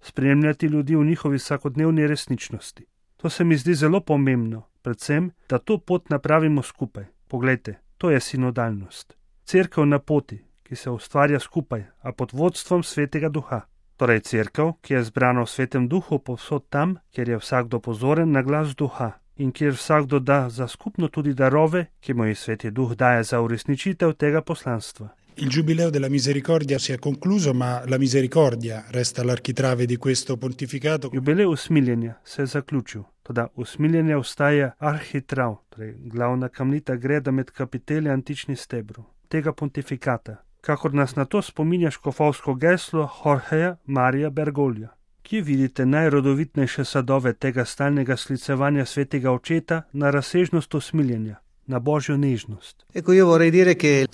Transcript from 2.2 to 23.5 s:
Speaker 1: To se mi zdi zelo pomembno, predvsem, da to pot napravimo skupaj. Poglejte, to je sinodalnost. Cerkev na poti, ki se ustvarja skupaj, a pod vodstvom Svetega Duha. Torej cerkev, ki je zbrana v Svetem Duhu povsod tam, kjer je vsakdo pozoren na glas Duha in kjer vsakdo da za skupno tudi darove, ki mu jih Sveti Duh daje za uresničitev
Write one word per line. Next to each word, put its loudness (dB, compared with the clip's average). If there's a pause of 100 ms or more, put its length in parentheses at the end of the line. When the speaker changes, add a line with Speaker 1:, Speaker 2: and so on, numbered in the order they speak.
Speaker 1:
To -6
se 0
mi 4
zdi 0
zelo 2
pomembno, 0 (200)
predvsem, -2 (180)
da 0
to -2
pot -4
napravimo 2
skupaj. -10 (240)
Poglejte, -2 (200)
to 0
je 4
sinodalnost. -4 (280)
Cerkev 2
na 4
poti, -2 (200)
ki -14
se -10
ustvarja 0
skupaj, -6 (180)
a -8
pod -6
vodstvom 0
Svetega -4
Duha. -4 (360)
Torej 2
cerkev, -2 (100)
ki -2
je 2
zbrana 0
v -8
Svetem -2
Duhu -2
povsod -8
tam, -2 (180)
kjer -4
je 0
vsakdo -4
pozoren 0
na 4
glas -2
Duha -4 (240)
in -2
kjer 0
vsakdo 0
da 2
za -6
skupno -6
tudi -2
darove, 2 (140)
ki -4
mu 0
jih 0
Sveti -6
Duh -2
daje 4
za 0
uresničitev 0